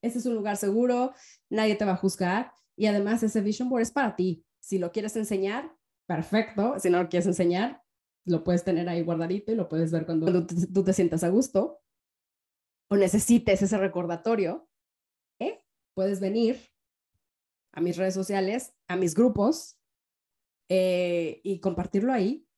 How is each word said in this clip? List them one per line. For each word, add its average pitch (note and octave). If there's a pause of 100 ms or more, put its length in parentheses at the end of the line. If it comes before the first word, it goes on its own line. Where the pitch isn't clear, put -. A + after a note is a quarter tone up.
Ese A#3
es A#3
un A#3+
lugar G#3
seguro, B3 (360)
nadie G#3+
te G#3
va G3
a F#3
juzgar G3 (240)
y G#3+
además G#3
ese A3
vision G#3+
board A#3+
es A3+
para C4
ti. F3+ (160)
Si G3
lo F3
quieres G#3+
enseñar, G3+ (340)
perfecto. G#3
Si F#3
no F3+
lo E3+
quieres F3
enseñar, F3+ (420)
lo E3+
puedes F3
tener F3
ahí E3+
guardadito E3+
y A3+
lo G3
puedes D#3+
ver D#3+
cuando, E3
cuando F3+
tú, E3+ (180)
tú G3
te F#3
sientas E3+
a E3+
gusto A3 (1080)
o G3+
necesites G3+
ese G3+
recordatorio. F#3 (720)
¿Eh? F#4+ (300)
Puedes F#3+
venir A3 (1120)
a -
mis E3+
redes F#3
sociales, G3 (160)
a F3+
mis F3
grupos, G#3+ (880)
eh, F3+
y F#3
compartirlo G3
ahí. A#3+ (120)